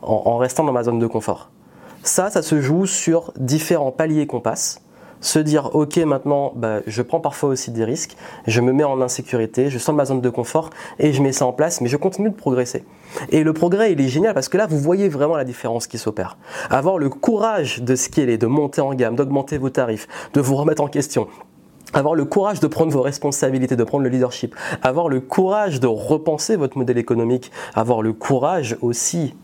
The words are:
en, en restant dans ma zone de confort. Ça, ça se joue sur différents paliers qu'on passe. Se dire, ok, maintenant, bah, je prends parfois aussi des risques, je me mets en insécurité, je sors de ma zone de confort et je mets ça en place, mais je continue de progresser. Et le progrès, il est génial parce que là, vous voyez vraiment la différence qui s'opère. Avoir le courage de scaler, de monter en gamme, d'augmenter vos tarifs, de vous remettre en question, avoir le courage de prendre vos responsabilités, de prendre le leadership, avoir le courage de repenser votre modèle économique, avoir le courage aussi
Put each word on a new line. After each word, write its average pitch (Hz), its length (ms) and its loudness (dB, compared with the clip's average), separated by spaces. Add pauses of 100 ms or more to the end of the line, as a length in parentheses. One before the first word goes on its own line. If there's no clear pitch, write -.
en, 107 240 0
en 117 120 2
restant 127 260 0
dans 143 80 2
ma 123 120 0
zone 117 140 0
de 113 100 2
confort. - 420 -4 (540)
Ça, 185 260 0
ça 190 120 0
se 151 200 2
joue 156 240 2
sur 165 500 0
différents 143 560 0
paliers 151 360 0
qu'on 123 120 -4
passe. - 420 -4 (400)
Se - 160 0
dire, 151 360 2
ok, 151 240 2
maintenant, 143 580 2
bah, 110 320 -2
je 110 140 -4
prends 165 180 0
parfois 147 300 -2
aussi 131 220 -4
des 113 120 -2
risques, - 320 -4 (320)
je 120 140 2
me 123 100 4
mets 143 140 4
en 135 160 0
insécurité, 123 680 0
je 127 80 -4
sors 151 160 0
de 151 40 2
ma 143 80 2
zone 131 160 -2
de 123 80 2
confort 120 400 -2 (280)
et 151 140 4
je 135 100 0
mets 135 120 2
ça 135 120 2
en - 60 2
place, 170 300 0
mais 120 80 0
je 139 80 0
continue 190 320 0
de 202 60 -6
progresser. 123 500 -2 (420)
Et 156 160 4
le 156 80 4
progrès, 190 400 2
il 151 80 0
est 135 80 4
génial 170 260 2
parce 135 140 0
que - 80 -4
là, 208 100 4
vous 156 140 0
voyez 180 300 2
vraiment 147 260 0
la 143 80 0
différence 117 440 -4
qui 113 100 -10
s'opère. - 400 -6 (320)
Avoir 156 280 2
le 143 120 0
courage 202 720 0
de 123 140 2
scaler, 123 420 0
de 113 100 0
monter 143 320 0
en 139 140 0
gamme, 120 240 0
d'augmenter 139 400 0
vos 131 120 -2
tarifs, 117 380 -2 (260)
de 143 60 4
vous 135 160 2
remettre 151 260 2
en 143 60 0
question, 135 400 -2 (640)
avoir 151 240 2
le 147 80 2
courage 190 380 0
de 156 60 2
prendre 156 260 0
vos 135 80 2
responsabilités, 135 760 0
de 117 80 2
prendre 139 220 0
le 127 40 2
leadership, 123 460 -2 (280)
avoir 156 260 2
le 131 100 0
courage 185 600 0
de 131 60 4
repenser 151 680 0
votre 139 220 -2
modèle 127 200 0
économique, 123 540 -2 (240)
avoir 113 260 2
le 110 120 0
courage 135 680 0
aussi 123 640 -2